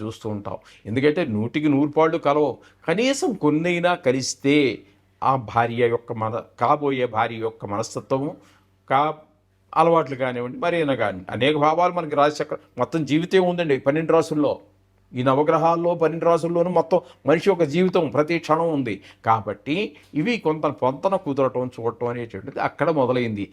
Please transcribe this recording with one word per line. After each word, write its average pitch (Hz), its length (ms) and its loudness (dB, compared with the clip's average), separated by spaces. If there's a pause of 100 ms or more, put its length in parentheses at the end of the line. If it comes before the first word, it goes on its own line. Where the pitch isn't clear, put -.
చూస్తూ 110 320 -10
ఉంటాం. 101 240 -10 (280)
ఎందుకంటే 139 360 0 (120)
నూటికి 120 400 -2
నూరు 143 220 2
పాళ్ళు 160 300 2
కలవవు, 143 260 2 (360)
కనీసం 262 420 0 (140)
కొన్నైనా 170 480 2 (140)
కలిస్తే 135 500 0 (640)
ఆ 127 140 2
భార్య 117 580 0
యొక్క - 180 -6
మన, 110 300 -6 (180)
కాబోయే 135 460 0 (100)
భార్య 117 300 -2
యొక్క 113 260 -8
మనస్తత్వము, 135 580 -4 (600)
కా-, 151 260 2 (640)
అలవాట్లు 160 360 2
కానివ్వండి, 127 420 -4
మరేనా 165 360 0
కానివ్వండి, 98 420 -4
అనేక 139 200 2 (100)
భావాలు 175 320 2
మనకి 151 220 -4
రాశిచక్రం, 147 380 0 (200)
మొత్తం 147 320 -2
జీవితం 175 400 2
ఉందండి 165 360 0
పన్నెండు 156 300 0
రాసుల్లో. 151 360 2 (640)
ఈ 127 80 -4
నవగ్రహాల్లో 160 680 2 (120)
పన్నెండు 160 220 0
రాసుల్లోనూ 170 540 2
మొత్తం 165 220 2 (260)
మనిషి 160 240 2
యొక్క 170 140 4 (100)
జీవితం 180 300 2 (100)
ప్రతి 151 300 0
క్షణం 165 320 2
ఉంది. 117 180 -2 (320)
కాబట్టి 110 500 -2 (440)
ఇవి 226 160 0 (100)
కొంత 156 200 -2 (160)
పొంతన 143 420 0
కుదరటం, 127 520 -2
చూడటం 117 360 -6
అనేటువంటిది 113 560 -10
అక్కడ 147 200 -2 (120)
మొదలైంది. 120 520 0